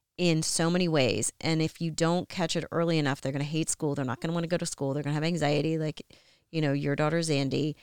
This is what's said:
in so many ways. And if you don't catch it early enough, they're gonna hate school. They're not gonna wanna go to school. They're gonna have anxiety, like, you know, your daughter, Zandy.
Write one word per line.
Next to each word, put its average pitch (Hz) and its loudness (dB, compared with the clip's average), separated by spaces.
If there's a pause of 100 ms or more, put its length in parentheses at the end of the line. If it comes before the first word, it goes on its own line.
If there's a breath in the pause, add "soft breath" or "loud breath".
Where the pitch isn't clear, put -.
(180)
in 165 4
so 165 2
many 180 2
ways. 127 2
And 160 0
if - -2
you 165 -2
don't 165 0
catch - -2
it 156 -2
early 165 2
enough, 139 0
they're 135 -2
gonna 143 -2
hate 156 -2
school. 147 -2
They're 139 -2
not 123 -4
gonna 165 -4
wanna 170 -2
go 175 0
to 170 -4
school. 139 -4
They're 147 -2
gonna 147 -2
have 151 -2
anxiety, 156 0
like, 156 -4 (480 soft breath)
you 160 -2
know, 139 2
your 143 0
daughter, 151 2
Zandy. 143 0